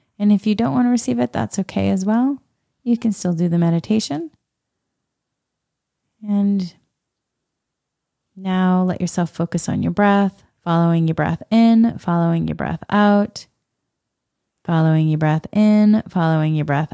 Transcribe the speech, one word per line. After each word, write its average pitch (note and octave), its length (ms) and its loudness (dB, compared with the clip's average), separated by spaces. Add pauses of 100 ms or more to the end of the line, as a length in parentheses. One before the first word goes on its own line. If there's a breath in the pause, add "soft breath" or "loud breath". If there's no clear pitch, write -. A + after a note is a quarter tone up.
(200 soft breath)
And G#3 140 2
if G3 120 0
you G#3 100 0
don't A#3 180 -2
want B3 140 0
to B3 40 2
receive A#3+ 280 -2
it, B3 120 -2
that's - 280 -6
okay G3 300 -2
as F#3+ 140 -2
well. B3 380 0 (420)
You A#3+ 140 0
can A#3 160 -2
still F3+ 200 -4
do E3+ 140 0
the E3+ 100 0
meditation. G#3+ 760 -2 (1900)
And G3+ 520 -2 (1700)
now F#3 440 0
let F#3 180 -2
yourself F3 300 -4
focus - 360 -6
on - 140 -4
your E3+ 100 -2
breath, G3+ 520 0 (200)
following E3+ 440 2
your D#3+ 80 -2
breath D#3+ 340 -2
in, A3+ 480 4
following E3+ 500 0
your D#3+ 80 -6
breath - 320 -6
out, G#3 600 0 (1160)
following D#3+ 440 2
your D#3 100 0
breath D#3 340 -2
in, G#3+ 560 4
following D#3+ 460 0
your D3+ 120 -2
breath D3 280 -2